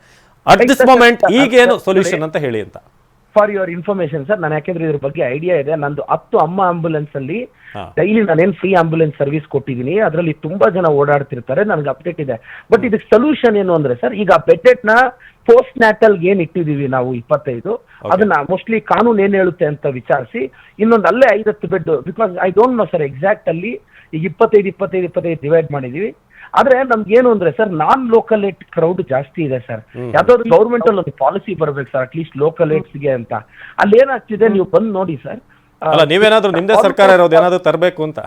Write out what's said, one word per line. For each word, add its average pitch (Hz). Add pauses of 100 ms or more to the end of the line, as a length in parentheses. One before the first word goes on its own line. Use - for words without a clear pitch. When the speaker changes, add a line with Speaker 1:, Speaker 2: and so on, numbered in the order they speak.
(460)
Speaker 1:
At -
this -
Speaker 2:
ಆಯ್ತು 254
ಸರ್, 254
Speaker 1:
moment 240
Speaker 2:
ಸರ್, 185
Speaker 1:
ಈಗೇನು 247
Speaker 2:
ಸರ್, 165
Speaker 1:
ಸೊಲ್ಯೂಷನ್ 185
ಅಂತ 156
ಹೇಳಿ 123
ಅಂತ. - (600)
Speaker 2:
For 214
your 196
information, 170
ಸರ್, 196
ನಾನು 151
ಯಾಕೆಂದ್ರೆ 160
ಇದ್ರ 156
ಬಗ್ಗೆ 143
ಐಡಿಯಾ 156
ಇದೆ. 143
ನಂದು 143
ಹತ್ತು 160
ಅಮ್ಮ 175
ಆಂಬ್ಯುಲೆನ್ಸ್ 165
ಅಲ್ಲಿ 143 (340)
Speaker 1:
ಹಾ. 95
Speaker 2:
ಡೈಲಿ 214
ನಾನೇನ್ 175
ಫ್ರೀ 190
ಆಂಬ್ಯುಲೆನ್ಸ್ 165
ಸರ್ವಿಸ್ 147
ಕೊಟ್ಟಿದ್ದೀನಿ, 135
ಅದ್ರಲ್ಲಿ 165
ತುಂಬಾ 190
ಜನ 175
ಓಡಾಡ್ತಿರ್ತಾರೆ, 143
ನನ್ಗೆ 160
ಅಪ್ಡೇಟ್ 160
ಇದೆ. 131 (340)
But 220
Speaker 1:
ಹ್ಮ್. 254
Speaker 2:
ಇದಕ್ಕೆ 202
ಸೊಲ್ಯೂಷನ್ 240
ಏನು 185
ಅಂದ್ರೆ 143
ಸರ್, 240
ಈಗ 190 (180)
ಬೆಡ್ 247
ನ 214 (560)
ಪೋಸ್ಟ್ 240
ನ್ಯಾಟಲ್ 220 (140)
ಏನ್ 196
ಇಟ್ಟಿದೀವಿ 151
ನಾವು 127
ಇಪ್ಪತ್ತೈದು, 131
Speaker 1:
ಓಕೆ. -
Speaker 2:
ಅದನ್ನ 190 (180)
mostly 214
ಕಾನೂನು 202
ಏನ್ 196
ಹೇಳುತ್ತೆ 180
ಅಂತ 147
ವಿಚಾರಿಸಿ 139 (360)
ಇನ್ನೊಂದು 220
ಅಲ್ಲೇ 254 (100)
ಐವತ್ತು 208
ಬೆಡ್, 170 (200)
because 190 (160)
I -
don't 254
know 190
ಸರ್ 170
ಎಕ್ಸಾಕ್ಟ್ 151
ಅಲ್ಲಿ 180 (420)
ಈಗ 156
ಇಪ್ಪತ್ತೈದು, 202
ಇಪ್ಪತ್ತೈದು, 185
ಇಪ್ಪತ್ತೈದು 170
ಡಿವೈಡ್ 156
ಮಾಡಿದೀವಿ. 143 (380)
ಆದ್ರೆ 254
ನಮ್ಗೆ 220
ಏನು 247
ಅಂದ್ರೆ 180
ಸರ್, 214
ನಾನ್ 214
ಲೋಕಲ್ 220
ಏಟ್ 190
ಕ್ರೌಡ್ 175
ಜಾಸ್ತಿ 139
ಇದೆ 131
ಸರ್. 117
Speaker 1:
ಹ್ಮ್. 123
Speaker 2:
ಯಾವ್ದಾದ್ರು 226
ಗವರ್ನಮೆಂಟ್ 233
ಅಲ್ಲಿ 202
ಒಂದು 165
ಪಾಲಿಸಿ 185
ಬರ್ಬೇಕು 147
ಸರ್, 131
at -
least 165
ಲೋಕಲ್ 156
ಏಟ್ಸ್ 185
ಗೆ 143
ಅಂತ. 120 (460)
ಅಲ್ಲಿ 208
ಏನಾಗ್ತಿದೆ 226
ನೀವು 202
ಬಂದು 208
ನೋಡಿ 185
ಸರ್. 139 (420)
ಆ, 156
Speaker 1:
ಅಲ್ಲ, 156
ನೀವೇನಾದ್ರೂ 202
ನಿಮ್ದೇ 185
Speaker 2:
ಅವ್ರು 202
Speaker 1:
ಸರ್ಕಾರ 190
ಇರೋದು 175
ಏನಾದ್ರೂ 180
ತರ್ಬೇಕು 165
ಅಂತ? 151